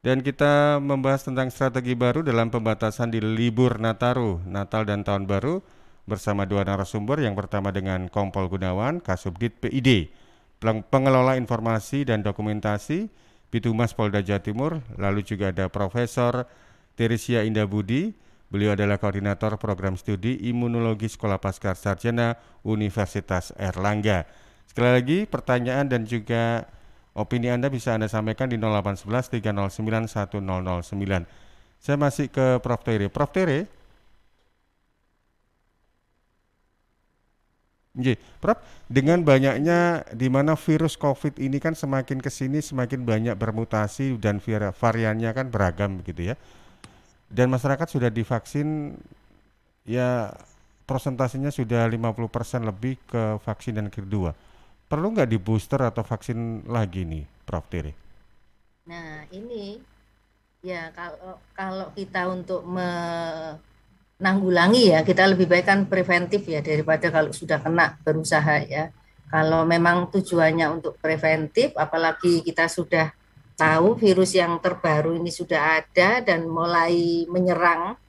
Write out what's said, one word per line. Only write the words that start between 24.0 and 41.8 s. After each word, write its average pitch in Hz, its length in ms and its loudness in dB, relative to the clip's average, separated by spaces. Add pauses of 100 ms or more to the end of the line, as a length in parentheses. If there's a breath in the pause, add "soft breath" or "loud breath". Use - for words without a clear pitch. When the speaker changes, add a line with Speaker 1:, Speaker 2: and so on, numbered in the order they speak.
Speaker 1:
Sekali 120 160 2
lagi, 127 300 4 (100)
pertanyaan 127 640 -2
dan 113 160 0
juga 117 560 -2 (480 soft breath)
opini 120 400 -2
Anda 123 160 0
bisa 123 320 -2
Anda 107 80 0
sampaikan 110 400 -2
di 120 80 -4
nol 110 160 0
delapan 101 240 0
sebelas 117 320 -4
tiga 110 240 -4
nol 101 160 -2
sembilan 110 400 -2
satu 104 320 -6
nol 92 240 -4
nol 90 160 -2
sembilan. 95 480 -4 (480 soft breath)
Saya 143 240 -2
masih 143 320 0
ke 127 320 2
Prof 120 240 -4
Tere. 104 240 0
Prof - 240 -2
Tere. 180 320 0 (4000)
Nggih, 127 160 2 (240 soft breath)
Prof, - 240 0 (240 soft breath)
dengan 151 400 4
banyaknya 147 880 4
di 127 160 0
mana 143 240 4
virus 156 400 2
covid 175 400 -2
ini 135 240 -2
kan 160 160 -2
semakin 135 480 -4